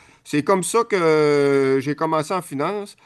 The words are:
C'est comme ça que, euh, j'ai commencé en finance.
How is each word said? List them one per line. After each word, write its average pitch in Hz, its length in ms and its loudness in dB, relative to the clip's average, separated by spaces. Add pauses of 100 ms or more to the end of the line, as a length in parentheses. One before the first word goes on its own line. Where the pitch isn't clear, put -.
(240)
C'est 147 180 -2
comme 190 220 0
ça 233 180 0
que, 226 140 -4
euh, 143 840 2
j'ai 139 140 -4
commencé 160 400 -2
en 185 80 -2
finance. 165 640 -6